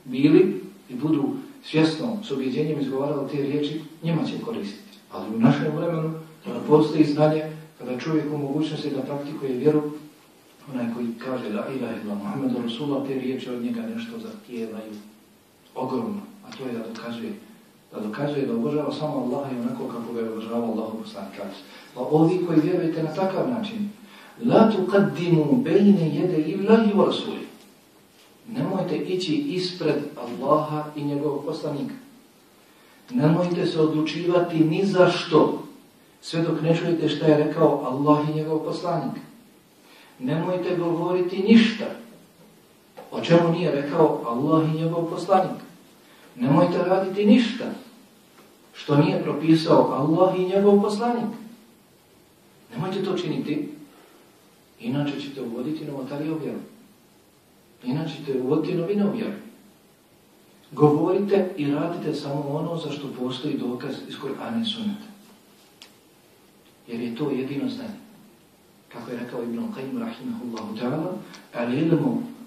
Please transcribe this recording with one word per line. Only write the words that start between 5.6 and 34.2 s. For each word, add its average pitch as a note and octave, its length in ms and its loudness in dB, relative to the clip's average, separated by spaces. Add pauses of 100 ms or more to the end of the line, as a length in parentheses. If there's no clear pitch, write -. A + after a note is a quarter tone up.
vremenu, D#3+ 380 -2 (300)
kada - 160 -6
postoji D3+ 440 6
znanje, D3+ 400 4 (340)
kada B2 220 -6
čovjek D#3 340 0
u D3 40 -2
mogućnosti C#3+ 520 -2
da C3 120 -2
praktikuje C#3+ 560 -6
vjeru, D3+ 240 4 (920)
onaj A#2 200 -4
koji A#2+ 140 -4 (180)
kaže B2 240 -6
la G#2 160 -4 (140)
ilaha A2+ 240 -6
illa G#2 120 -6
Muhammedu A#2+ 480 -4
Rasulullah, C3+ 440 -4
te C#3 60 -4
riječi B2 360 -4
od A#2+ 140 -6
njega A#2 180 -4
nešto A2+ 380 -8
zahtijevaju G#2+ 760 -10 (840)
ogromno, A#2 460 -4 (240)
a - 120 -18
to C3 80 -10
je A#2+ 80 -6
da A2+ 100 -6 (100)
dokazuje, A2+ 400 -8 (580)
da - 80 -10
dokazuje C#3 460 -4
da A#2 100 -2
obožava C#3+ 380 0
samo D3+ 200 -4
Allaha C3 380 -4
i A#2+ 80 -4
onako A#2 280 -4
kako A#2 260 -8
ga A2+ 60 -4
je A2+ 120 -4
obožavao A2+ 400 -4
Allahov G#2 320 -4
poslanik. - 380 -12 (520)
Pa B2 80 -8
ovi D#3+ 460 4
koji D#3+ 140 -2
vjerujete E3 420 -2
na D3+ 100 -4
takav F#3+ 360 -2
način, G#3 400 -6 (560)
la G3+ 260 8
tuqaddimu E3 920 4
bejne E3+ 520 6
jede D#3 440 0
Allahi G#3+ 340 6
wa E3+ 120 4
Rasuli, - 420 -4 (1000)
nemojte F3+ 500 -2
ići E3+ 380 -2
ispred D#3 600 0 (200)
Allaha D3 680 0 (120)
i C#3+ 80 -4
njegovog C#3+ 420 -2
poslanika. D3 480 -6 (1160)
Nemojte E3 560 2
se D#3+ 160 0
odlučivati E3 800 2